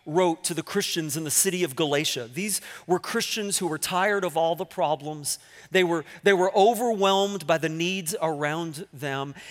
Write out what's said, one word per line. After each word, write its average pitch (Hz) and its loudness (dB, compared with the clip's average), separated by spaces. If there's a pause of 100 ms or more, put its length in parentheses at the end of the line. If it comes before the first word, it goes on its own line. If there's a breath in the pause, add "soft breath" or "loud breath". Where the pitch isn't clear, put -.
wrote 165 2
to 170 -4
the 160 -2
Christians 165 -4
in 160 -4
the 147 -6
city 180 2
of 131 -4
Galatia. 143 0
These 190 -4 (260 loud breath)
were 170 2
Christians 208 -2
who 185 -2
were 156 -4
tired 190 0
of 165 -4
all 165 2
the 175 -6
problems. 151 -4 (320 loud breath)
They 185 4
were, 170 0 (180 loud breath)
they 202 6
were 185 2
overwhelmed 196 4
by 160 4
the 156 -2
needs 175 -2
around 156 -2
them. 139 -6 (160 loud breath)